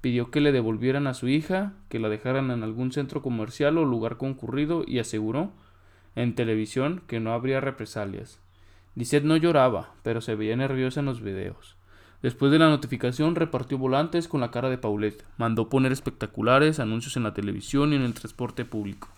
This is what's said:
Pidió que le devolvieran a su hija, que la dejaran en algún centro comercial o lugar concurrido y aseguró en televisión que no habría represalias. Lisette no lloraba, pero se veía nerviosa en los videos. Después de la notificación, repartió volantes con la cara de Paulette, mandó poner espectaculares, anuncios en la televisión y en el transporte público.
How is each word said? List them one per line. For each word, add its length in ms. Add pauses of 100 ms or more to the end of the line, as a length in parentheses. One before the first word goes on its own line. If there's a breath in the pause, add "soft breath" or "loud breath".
Pidió 300
que 100
le 100
devolvieran 560
a 60
su 140
hija, 460 (160)
que 100
la 100
dejaran 420
en 120
algún 280
centro 300
comercial 560
o 80
lugar 320
concurrido 680
y 140
aseguró 520 (640 soft breath)
en 200
televisión 720
que 120
no 140
habría 280
represalias. 800 (540 soft breath)
Lisette 280
no 140
lloraba, 560 (100)
pero 160
se 160
veía 220
nerviosa 420
en 60
los 160
videos. 560 (440 soft breath)
Después 300
de 80
la 100
notificación, 680
repartió 420
volantes 500
con 140
la 100
cara 180
de 80
Paulette, 480 (120)
mandó 320
poner 220
espectaculares, 880
anuncios 360
en 80
la 100
televisión 600
y 20
en 60
el 120
transporte 520
público. 420 (100)